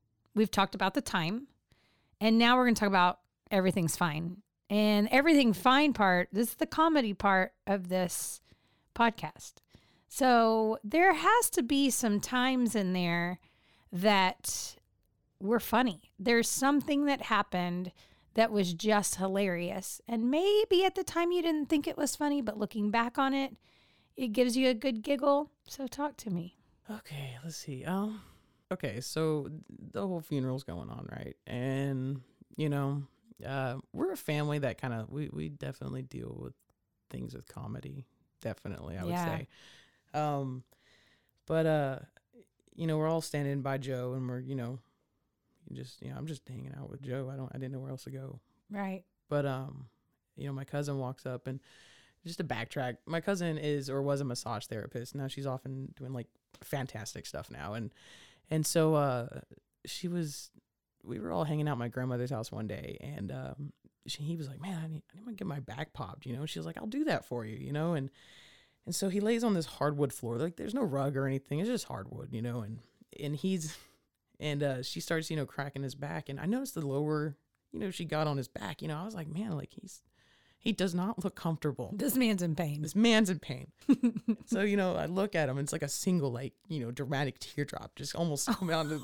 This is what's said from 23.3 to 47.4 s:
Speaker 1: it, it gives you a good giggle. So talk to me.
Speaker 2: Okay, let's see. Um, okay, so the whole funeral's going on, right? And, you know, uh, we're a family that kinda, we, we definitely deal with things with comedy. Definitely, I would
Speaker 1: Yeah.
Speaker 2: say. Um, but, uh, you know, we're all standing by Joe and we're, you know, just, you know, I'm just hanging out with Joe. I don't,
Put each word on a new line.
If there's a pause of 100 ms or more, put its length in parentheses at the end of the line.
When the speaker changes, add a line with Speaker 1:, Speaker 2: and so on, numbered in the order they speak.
Speaker 1:
it, (600)
it
gives
you
a
good
giggle. (160)
So
talk
to
me. (320)
Speaker 2:
Okay,
let's
see.
Um, (500)
okay,
so (420)
the
whole
funeral's
going
on,
right? (120)
And, (360)
you
know, (420)
uh, (180)
we're
a
family
that
kinda,
we,
we
definitely
deal
with (560)
things
with
comedy. (360)
Definitely,
I
would
Speaker 1:
Yeah.
Speaker 2:
say. (640)
Um, (840)
but,
uh, (760)
you
know,
we're
all
standing
by
Joe
and
we're,
you
know, (920)
just,
you
know,
I'm
just
hanging
out
with
Joe.
I
don't,